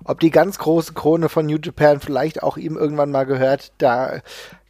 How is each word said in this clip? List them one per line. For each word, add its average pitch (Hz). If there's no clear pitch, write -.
ob -
die 165
ganz 175
große 160
Krone 160
von 160
New 151
Japan 147
vielleicht 143
auch -
ihm 160
irgendwann 147
mal 135
gehört. 131
Da, 131